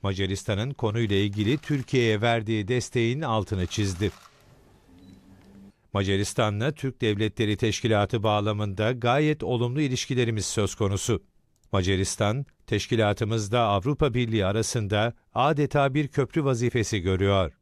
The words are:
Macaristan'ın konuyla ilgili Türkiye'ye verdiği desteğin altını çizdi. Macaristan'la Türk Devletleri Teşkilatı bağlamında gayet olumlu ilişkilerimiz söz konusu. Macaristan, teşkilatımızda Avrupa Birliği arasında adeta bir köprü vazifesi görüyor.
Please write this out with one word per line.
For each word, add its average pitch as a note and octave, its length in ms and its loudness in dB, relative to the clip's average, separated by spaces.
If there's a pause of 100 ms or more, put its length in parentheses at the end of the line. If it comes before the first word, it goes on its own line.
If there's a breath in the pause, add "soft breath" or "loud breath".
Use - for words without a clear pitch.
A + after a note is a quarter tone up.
Macaristan'ın G2 680 -2
konuyla A2 420 0
ilgili G#2 420 0
Türkiye'ye B2 640 0
verdiği A2 460 0
desteğin B2 540 0
altını G#2+ 460 0
çizdi. G2 440 -2 (1800)
Macaristan'la G#2 760 0
Türk C3+ 300 -6
Devletleri G#2+ 560 0
Teşkilatı G#2+ 680 0
bağlamında G#2 680 0
gayet C3+ 520 0
olumlu A#2+ 380 -2
ilişkilerimiz A#2+ 640 -2
söz - 300 -2
konusu. G2+ 480 0 (480)
Macaristan, G2 760 0 (220)
teşkilatımızda G#2+ 920 0
Avrupa A2+ 540 2
Birliği A2+ 320 0
arasında G#2+ 680 0 (200)
adeta C#3 600 2
bir D3 140 0
köprü C#3 380 -2
vazifesi A#2+ 540 0
görüyor. F#2 640 2